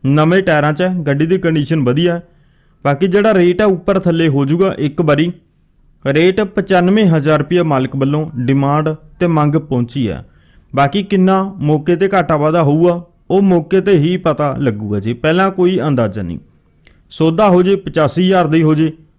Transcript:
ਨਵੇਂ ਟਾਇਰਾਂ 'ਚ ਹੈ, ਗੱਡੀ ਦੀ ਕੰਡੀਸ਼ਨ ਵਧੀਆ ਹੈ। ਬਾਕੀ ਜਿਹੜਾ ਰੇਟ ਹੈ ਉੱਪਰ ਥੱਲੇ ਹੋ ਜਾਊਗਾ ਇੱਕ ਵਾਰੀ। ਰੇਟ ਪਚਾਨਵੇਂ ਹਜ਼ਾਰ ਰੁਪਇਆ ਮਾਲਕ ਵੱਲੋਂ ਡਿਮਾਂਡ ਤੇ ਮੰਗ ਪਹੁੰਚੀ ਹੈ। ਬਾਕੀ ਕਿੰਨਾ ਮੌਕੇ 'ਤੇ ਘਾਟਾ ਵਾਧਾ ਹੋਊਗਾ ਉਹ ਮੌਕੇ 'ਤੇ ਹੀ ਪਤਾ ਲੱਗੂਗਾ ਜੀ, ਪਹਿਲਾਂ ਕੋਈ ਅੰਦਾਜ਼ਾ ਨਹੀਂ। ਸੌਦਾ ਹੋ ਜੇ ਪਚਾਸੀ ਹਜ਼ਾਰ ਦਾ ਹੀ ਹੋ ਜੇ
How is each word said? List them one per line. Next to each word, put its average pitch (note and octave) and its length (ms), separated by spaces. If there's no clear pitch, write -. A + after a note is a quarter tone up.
ਨਵੇਂ D#3 380
ਟਾਇਰਾਂ D3+ 300
'ਚ D3+ 100
ਹੈ, F#3 60
ਗੱਡੀ D3 200
ਦੀ F3+ 120
ਕੰਡੀਸ਼ਨ D#3+ 460
ਵਧੀਆ D#3 300
ਹੈ। E3+ 80
ਬਾਕੀ C#3+ 220
ਜਿਹੜਾ G3+ 280
ਰੇਟ F3+ 260
ਹੈ G#3+ 60
ਉੱਪਰ G3 320
ਥੱਲੇ E3 300
ਹੋ C#3 160
ਜਾਊਗਾ E3+ 340
ਇੱਕ C#3+ 220
ਵਾਰੀ। D#3 300
ਰੇਟ E3+ 360
ਪਚਾਨਵੇਂ F#3+ 560
ਹਜ਼ਾਰ D#3 320
ਰੁਪਇਆ E3+ 260
ਮਾਲਕ C3+ 320
ਵੱਲੋਂ C#3+ 280
ਡਿਮਾਂਡ C#3 560
ਤੇ F3 80
ਮੰਗ D3+ 300
ਪਹੁੰਚੀ B2+ 500
ਹੈ। D#2 160
ਬਾਕੀ G3 300
ਕਿੰਨਾ F#3+ 400
ਮੌਕੇ D3+ 360
'ਤੇ F#3+ 180
ਘਾਟਾ F3 220
ਵਾਧਾ D#3 260
ਹੋਊਗਾ E3+ 400
ਉਹ F#3+ 120
ਮੌਕੇ F#3 380
'ਤੇ F#3 180
ਹੀ E3+ 200
ਪਤਾ D3 400
ਲੱਗੂਗਾ G#2 420
ਜੀ, A2 140
ਪਹਿਲਾਂ F3 360
ਕੋਈ F#3 300
ਅੰਦਾਜ਼ਾ A#2 420
ਨਹੀਂ। E2+ 160
ਸੌਦਾ E3 380
ਹੋ F3+ 140
ਜੇ F#3+ 140
ਪਚਾਸੀ D#3+ 460
ਹਜ਼ਾਰ F#3 240
ਦਾ D3+ 100
ਹੀ E3 60
ਹੋ D#3 120
ਜੇ D#3 180